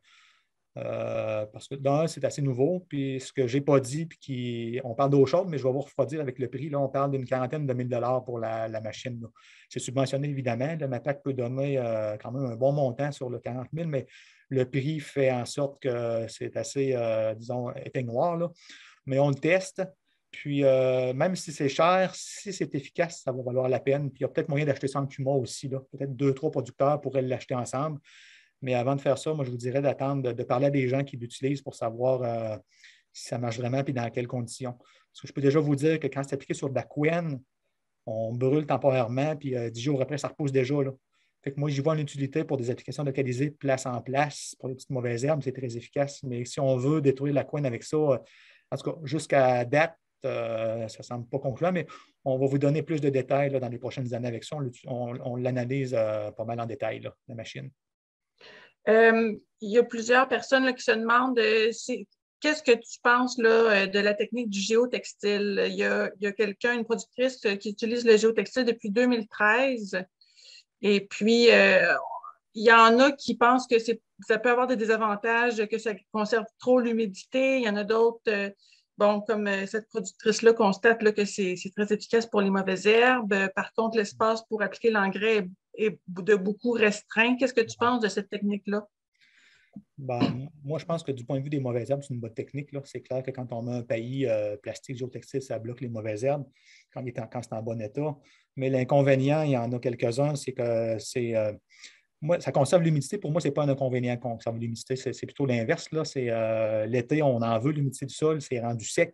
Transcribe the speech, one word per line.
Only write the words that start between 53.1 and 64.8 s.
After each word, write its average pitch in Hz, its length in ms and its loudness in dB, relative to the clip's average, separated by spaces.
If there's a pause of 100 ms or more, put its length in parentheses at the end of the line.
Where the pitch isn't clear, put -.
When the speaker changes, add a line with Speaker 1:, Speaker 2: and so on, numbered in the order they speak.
Speaker 1:
là, 135 100 0
dans 123 120 -4
les 120 80 -8
prochaines 120 340 -6
années 123 160 -4
avec 120 160 -8
ça. - 120 -10
On 151 40 -6
l'uti-, 127 260 -8
on, 123 280 -6 (100)
on 123 120 -6
l'analyse, 123 600 -2
euh, 107 340 0
pas 110 140 -10
mal 117 160 -4
en 117 60 -4
détail, 113 340 -6
là, 113 140 -12 (120)
la 120 80 -14
machine. 135 360 -12 (1160)
Speaker 2:
Euh, 226 460 6 (260)
il 208 100 -8
y 220 80 4
a 240 40 8
plusieurs 240 460 2
personnes, 262 360 2
là, 254 100 2
qui 254 80 -14
se 233 100 2
demandent, 233 460 2
euh, 220 340 2
c'est, 220 340 -6 (340)
qu'est-ce 302 220 0
que 247 100 6
tu - 300 0
penses, 247 360 2
là, 226 100 6
euh, 220 380 6
de 190 120 0
la 202 140 4
technique 226 380 -2
du 196 100 -4
géotextile ? 202 1080 0